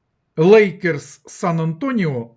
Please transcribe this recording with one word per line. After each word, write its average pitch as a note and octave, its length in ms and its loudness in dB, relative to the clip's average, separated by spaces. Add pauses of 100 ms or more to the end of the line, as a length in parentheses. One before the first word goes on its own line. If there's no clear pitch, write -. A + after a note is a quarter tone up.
(360)
Lakers F3 880 2
San E3 540 -4
Antonio F3 580 -4